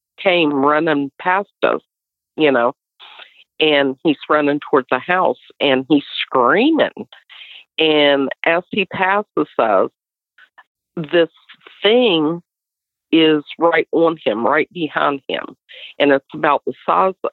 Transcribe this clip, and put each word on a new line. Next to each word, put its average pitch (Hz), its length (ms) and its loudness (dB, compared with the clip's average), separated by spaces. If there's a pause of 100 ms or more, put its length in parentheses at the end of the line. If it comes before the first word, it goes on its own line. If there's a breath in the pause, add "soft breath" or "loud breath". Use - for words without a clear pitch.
(220)
came 175 320 2
running 147 560 0 (120)
past 185 260 -2 (160)
us, - 180 0 (540)
you 151 160 2
know, 123 220 0 (880 loud breath)
and 143 420 2
he's 156 140 0 (120)
running 147 300 0 (100)
towards 135 220 0
the 127 80 -2
house, 175 400 -2 (220)
and 135 260 0
he's 147 160 2 (180)
screaming. 180 840 0 (720 loud breath)
And 147 500 2 (180)
as 165 260 0
he 196 120 -2
passes 190 640 -4 (100)
us, 107 320 2 (1080 soft breath)
this 165 320 0 (540)
thing 175 580 0 (720)
is 156 320 2 (160)
right 160 320 0
on 160 320 0
him, 113 240 -2
right 151 260 -2
behind 147 540 -4
him. - 280 -10 (440 loud breath)
And 143 120 2
it's 139 220 0
about 151 320 -2
the 185 80 -6 (120)
size 185 280 0 (200)